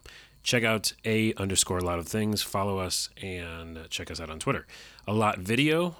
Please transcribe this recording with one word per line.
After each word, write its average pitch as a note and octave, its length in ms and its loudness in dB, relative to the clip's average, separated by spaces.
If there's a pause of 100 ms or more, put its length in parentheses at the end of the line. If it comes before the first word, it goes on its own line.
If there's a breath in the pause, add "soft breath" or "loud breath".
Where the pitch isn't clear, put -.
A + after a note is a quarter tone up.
(440 loud breath)
check A#2+ 180 4
out A2 300 2 (140)
A A2 300 4
underscore F#2+ 440 2
lot F2 200 0
of E2 60 -4
things, G#2+ 360 0
follow G2 360 0
us, F#2 320 -2 (120)
and E2 680 -10
check E2+ 220 -6
us D#2+ 80 -8
out D#2+ 100 -8
on D#2+ 100 -10
Twitter. G#2 280 -2 (400 loud breath)
A G2+ 60 -2
Lot G#2+ 260 4
Video D3+ 600 2